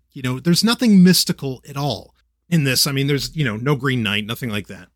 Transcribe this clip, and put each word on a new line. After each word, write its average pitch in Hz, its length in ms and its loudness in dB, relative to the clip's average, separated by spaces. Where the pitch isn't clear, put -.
You 139 100 -16
know, 127 180 -6
there's 170 240 2
nothing 220 400 4
mystical 151 640 2
at 139 100 -14
all 139 360 -6
in 165 140 2
this. 135 240 0
I 143 40 -4
mean, 139 160 -2
there's, 135 280 -4
you 156 80 -2
know, 107 140 -2
no 139 180 -2
Green 127 260 -2
Knight, 104 240 -2
nothing 117 240 -8
like 104 180 -6
that. 90 280 -18